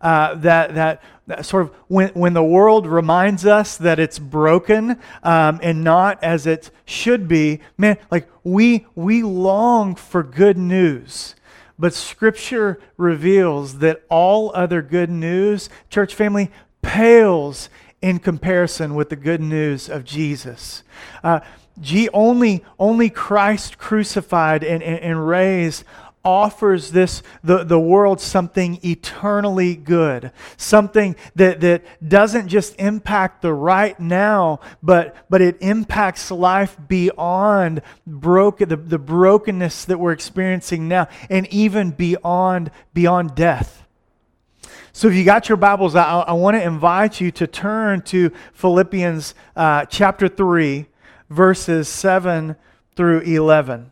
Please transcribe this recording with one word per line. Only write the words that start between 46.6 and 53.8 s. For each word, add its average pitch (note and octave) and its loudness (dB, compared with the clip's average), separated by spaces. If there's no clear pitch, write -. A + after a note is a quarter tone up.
invite F3 0
you F3+ -2
to E3+ -4
turn G#3 -4
to F3 0
Philippians, F3+ -2
uh, D3+ 0
chapter G3 -2
three, E3 0
verses E3 0
seven F3 -2
through E3+ 2
eleven. D#3 0